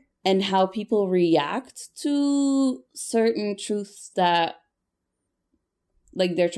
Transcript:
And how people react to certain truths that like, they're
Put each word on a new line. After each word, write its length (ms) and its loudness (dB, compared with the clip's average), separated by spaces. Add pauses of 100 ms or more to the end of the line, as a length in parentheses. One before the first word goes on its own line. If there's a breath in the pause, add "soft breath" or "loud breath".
(260)
And 180 2
how 240 2
people 420 -2
react 800 0 (120)
to 800 0 (100)
certain 640 -2
truths 580 -8
that 400 0 (1600)
like, 160 0
they're 220 2